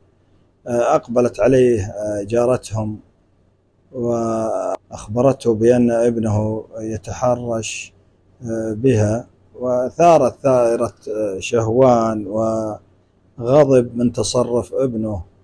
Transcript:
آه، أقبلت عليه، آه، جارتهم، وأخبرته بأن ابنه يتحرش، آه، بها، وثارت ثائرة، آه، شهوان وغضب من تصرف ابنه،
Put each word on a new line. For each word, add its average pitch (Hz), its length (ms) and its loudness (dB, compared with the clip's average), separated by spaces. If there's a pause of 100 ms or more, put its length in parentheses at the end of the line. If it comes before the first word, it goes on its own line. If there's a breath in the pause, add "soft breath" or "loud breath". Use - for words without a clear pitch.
(680)
آه، 120 280 0
أقبلت 120 460 0
عليه، 123 440 4
آه، 104 380 -6
جارتهم، 110 760 -2 (960)
وأخبرته 113 1600 -2
بأن 120 360 4
ابنه 110 720 0 (140)
يتحرش، 113 1120 -6 (500)
آه، 113 300 -6
بها، 110 540 2 (340)
وثارت 127 840 2
ثائرة، 120 500 2 (160)
آه، 107 300 -4
شهوان 113 880 2
وغضب 117 1700 0
من 120 160 0
تصرف 120 640 -2
ابنه، 110 480 -4 (220)